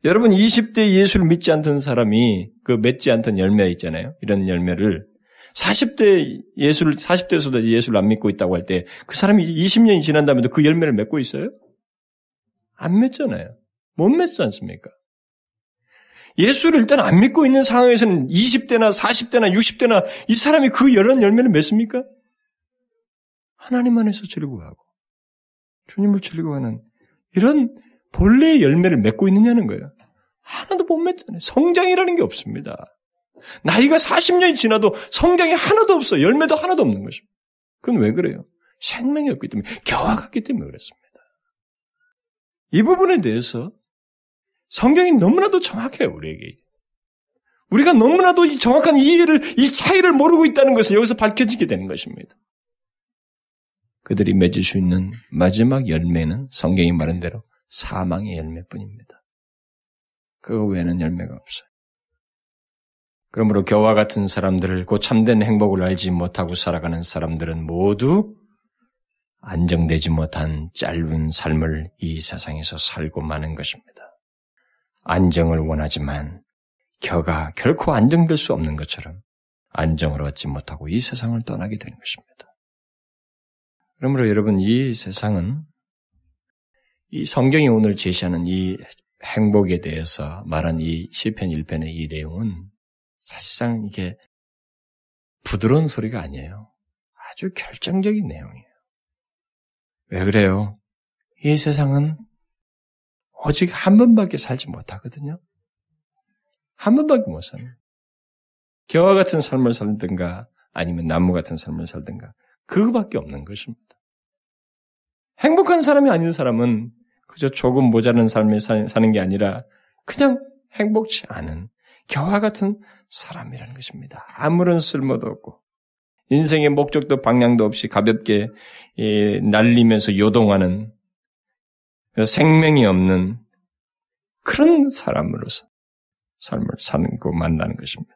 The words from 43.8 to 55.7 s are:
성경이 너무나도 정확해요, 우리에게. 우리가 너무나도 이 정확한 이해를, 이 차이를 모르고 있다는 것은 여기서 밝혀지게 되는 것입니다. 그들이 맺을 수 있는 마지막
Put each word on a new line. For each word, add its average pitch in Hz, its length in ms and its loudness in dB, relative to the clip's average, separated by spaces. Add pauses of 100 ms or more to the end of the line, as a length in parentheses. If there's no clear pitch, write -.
성경이 330 440 4
너무나도 339 460 4
정확해요, 240 520 -4
우리에게. - 460 -14 (1120)
우리가 285 240 4
너무나도 349 520 6
이 294 120 0
정확한 285 400 4
이해를, 311 600 4
이 262 120 4
차이를 359 420 2
모르고 311 320 6
있다는 269 280 4
것은 220 220 2
여기서 233 200 2
밝혀지게 220 520 0
되는 95 180 -4
것입니다. - 500 -14 (1700)
그들이 98 300 0
맺을 92 300 2
수 98 160 -2
있는 92 320 -2 (200)
마지막 110 560 0